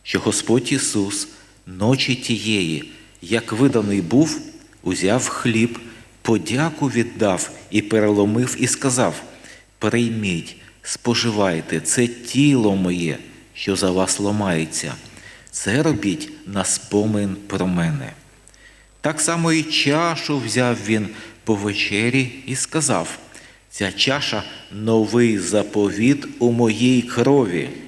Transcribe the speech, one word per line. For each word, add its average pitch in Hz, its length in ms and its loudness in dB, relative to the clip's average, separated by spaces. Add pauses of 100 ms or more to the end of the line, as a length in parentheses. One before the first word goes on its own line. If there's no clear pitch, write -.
що - 160 -2
Господь 120 540 0
Ісус 104 560 -2 (380)
ночі 120 480 0
тієї, 98 800 -2 (300)
як 110 300 -2
виданий 107 480 2
був, 123 400 2 (420)
узяв 92 460 0
хліб, 117 500 0 (440)
подяку 117 640 0
віддав 110 640 0 (200)
і 107 120 2
переломив, 107 760 2
і 123 80 0
сказав: 123 560 0 (560)
'Прийміть, 107 800 -2 (260)
споживайте, 101 960 0
це 120 260 0
тіло 120 680 2
моє, 87 420 0 (360)
що 98 220 -2
за 95 140 2
вас 92 300 0
ломається. 92 720 -2 (560)
Це 120 320 0
робіть 104 480 -2 (160)
на 98 180 -4
спомин 104 720 0 (100)
про 95 200 -2
мене.' 82 460 -2 (880)
Так 151 200 -2
само 165 320 0
і 160 100 2
чашу 151 760 0
взяв 120 380 0 (100)
він 107 220 0 (360)
по 110 100 2
вечері 107 760 0 (140)
і 127 100 -6
сказав: 123 640 -2 (520)
'Ця 98 220 -4
чаша — 135 500 -2 (300)
новий 110 680 4
заповіт 104 880 2 (120)
у 120 140 4
моїй 120 500 4
крові. 117 680 2 (200)